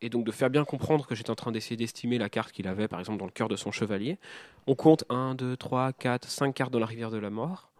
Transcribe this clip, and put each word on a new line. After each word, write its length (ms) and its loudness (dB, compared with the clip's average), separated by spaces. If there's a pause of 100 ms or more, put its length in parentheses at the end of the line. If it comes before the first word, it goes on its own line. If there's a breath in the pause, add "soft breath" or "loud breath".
et 80 -4
donc 160 0
de 60 -2
faire 180 2
bien 160 4
comprendre 420 0
que 100 -4
j'étais 140 -6
en 40 0
train 160 -6
d'essayer 260 -4
d'estimer 420 -2
la 100 0
carte 240 -2
qu'il 160 -4
avait, 180 -2
par 140 -4
exemple, 180 -4
dans 80 -6
le 60 -10
cœur 160 -2
de 80 0
son 160 -6
chevalier. 460 -2 (500 loud breath)
On 80 6
compte 320 8
un, 260 -2
deux, 220 -4
trois, 360 0
quatre, 360 -2
cinq 260 0
cartes 180 -2
dans 60 2
la 80 2
rivière 240 -6
de 80 -4
la 120 -4
mort. 500 -6